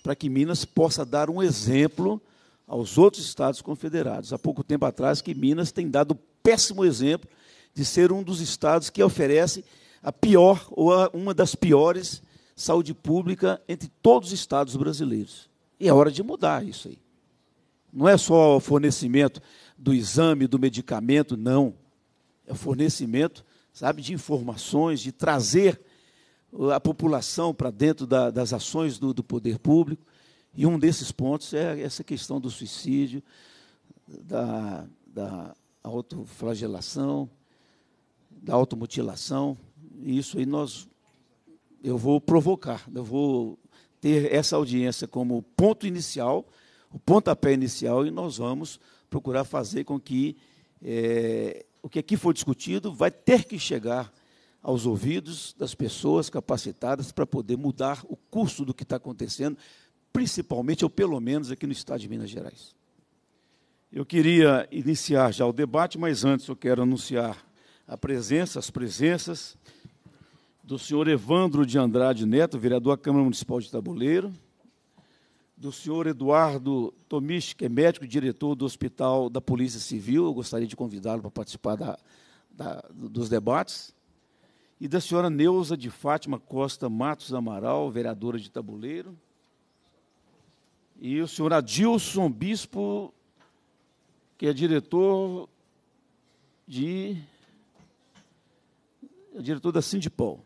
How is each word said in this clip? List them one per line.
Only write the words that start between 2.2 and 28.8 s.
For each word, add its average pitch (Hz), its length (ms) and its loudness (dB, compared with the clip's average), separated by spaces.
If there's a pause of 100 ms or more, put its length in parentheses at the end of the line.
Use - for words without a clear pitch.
aos 110 320 -2
outros 190 260 6
estados - 380 -4
confederados. 135 680 -6
Há 127 60 -4
pouco 147 260 -4
tempo 147 200 -2
atrás 139 380 0
que 170 120 -8
Minas 143 380 0
tem 175 160 -4
dado 147 260 2 (280)
péssimo 208 420 4
exemplo 143 440 2 (440)
de 143 120 -4
ser 175 280 6
um 196 100 -2
dos 175 180 -6
estados 160 500 0
que 202 120 2
oferece 170 640 4 (380)
a 147 100 -4
pior 185 580 8
ou 165 220 4
a, 185 220 6
uma 190 180 -2
das 175 220 2
piores 170 680 4 (340)
saúde 165 380 0
pública 180 760 0
entre 170 200 -10 (120)
todos 226 280 8
os 185 100 -6
estados 139 380 -2
brasileiros. 139 760 -4 (280)
E 190 100 2
é 156 40 8
hora 143 180 10
de 143 120 -4
mudar 156 420 -2
isso - 220 -12
aí. - 120 -16 (920)
Não 139 160 4
é 196 80 10
só 160 400 8
o 135 40 6
fornecimento 143 800 2 (340)
do 135 160 0
exame, 135 540 4
do 131 120 2
medicamento, 127 800 0
não. 127 380 2 (720)
É - 60 -12
o - 20 -6
fornecimento, 139 880 -2 (280)
sabe, 147 300 -4
de 131 120 -10
informações, 143 840 -2
de 120 100 -10
trazer 151 680 2 (920)
a 139 60 0
população 160 720 -2
para 127 200 -4
dentro 139 340 0
da, 123 240 2
das 117 220 -4
ações 127 480 -4